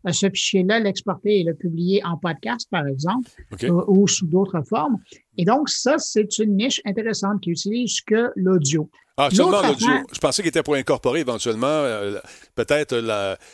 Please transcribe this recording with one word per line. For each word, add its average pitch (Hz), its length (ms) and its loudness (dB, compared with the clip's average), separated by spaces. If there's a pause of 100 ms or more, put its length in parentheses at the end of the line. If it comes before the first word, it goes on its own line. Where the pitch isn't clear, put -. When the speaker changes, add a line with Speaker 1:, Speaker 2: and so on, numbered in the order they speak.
Speaker 1:
euh, 180 60 -2
ce 196 180 0
fichier-là, 196 520 0
l'exporter 202 580 -2
et 175 60 0
le 165 80 0
publier 175 500 -2
en 170 140 -4
podcast, 226 520 -6
par 160 180 -2
exemple, 170 420 -4 (240)
Speaker 2:
Ok. 104 100 -10
Speaker 1:
euh, 170 240 2
ou 202 200 6
sous - 200 -2
d'autres 185 400 0
formes. 247 300 -2 (400)
Et 175 80 0
donc, 254 240 2
ça, - 280 0
c'est 214 420 -2
une 208 180 2
niche 240 260 0
intéressante 208 580 -2
qui 170 100 -4
utilise 214 500 -4
que 233 340 0
l'audio. 165 540 2 (260)
Speaker 2:
Ah, 143 160 2
seulement 294 260 6
Speaker 1:
L'autre 381 100 2
Speaker 2:
l'audio. - 220 2
Speaker 1:
affaire 262 220 2
Speaker 2:
Je - 80 -12
pensais 151 220 0
qu'il 165 80 0
était 156 140 0
pour 151 100 0
incorporer 131 460 0
éventuellement, 120 480 -2
euh, 110 500 -2 (380)
peut-être 143 420 0
la, 104 400 -2 (160)